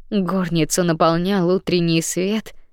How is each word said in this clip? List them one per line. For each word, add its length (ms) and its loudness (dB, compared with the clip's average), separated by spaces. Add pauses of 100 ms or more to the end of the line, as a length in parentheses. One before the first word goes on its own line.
(100)
Горницу 760 0
наполнял 640 2
утренний 540 0
свет, 520 -4 (180)